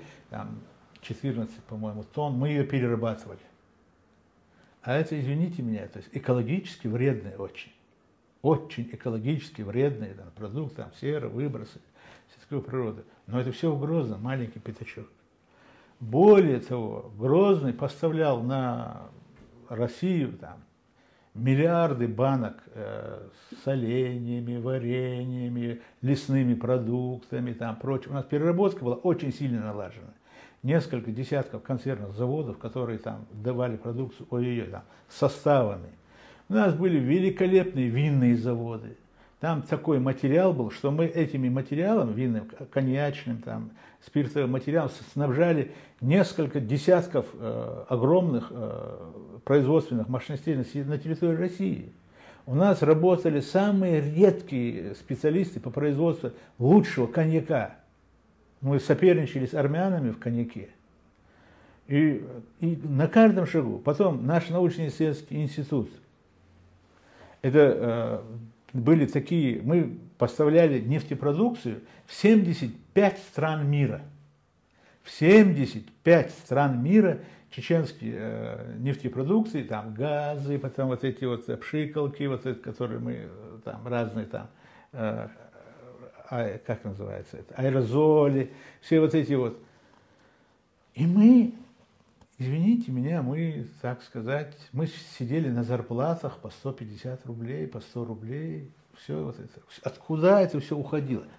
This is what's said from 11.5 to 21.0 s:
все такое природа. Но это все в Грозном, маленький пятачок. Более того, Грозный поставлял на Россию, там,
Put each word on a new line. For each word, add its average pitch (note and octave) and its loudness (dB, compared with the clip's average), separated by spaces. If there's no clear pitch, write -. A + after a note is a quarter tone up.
все - -20
такое C#3+ -8
природа. B2 -6
Но A#2+ -2
это B2+ -4
все D#3 -2
в C#3 -4
Грозном, C3+ -2
маленький A#2+ -6
пятачок. A2 -16
Более D3+ 8
того, A2 -6
Грозный C#3+ 4
поставлял D3 0
на B2 -4
Россию, B2+ -2
там, - -18